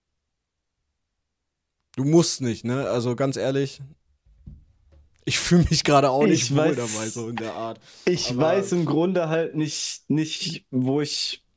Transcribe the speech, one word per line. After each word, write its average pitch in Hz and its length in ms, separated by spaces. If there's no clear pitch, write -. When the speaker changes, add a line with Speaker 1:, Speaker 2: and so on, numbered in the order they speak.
Speaker 1:
Du 131 80
musst 156 380
nicht, 117 240
ne? 123 240
Also 120 260
ganz 135 220
ehrlich, 135 440
ich - 140
fühl 175 300
mich 156 140
gerade 143 260
auch 190 180
nicht 139 220
Speaker 2:
Ich - 20
Speaker 1:
wohl 151 240
Speaker 2:
weiß, - 0
Speaker 1:
dabei, 110 340
so 113 200
in 117 80
der 110 160
Art. 113 260
Speaker 2:
ich 131 340
Speaker 1:
Aber - 0
Speaker 2:
weiß 180 340
im 175 120
Grunde 165 440
halt 165 260
nicht, - 540
nicht, 156 640
wo 131 300
ich - 420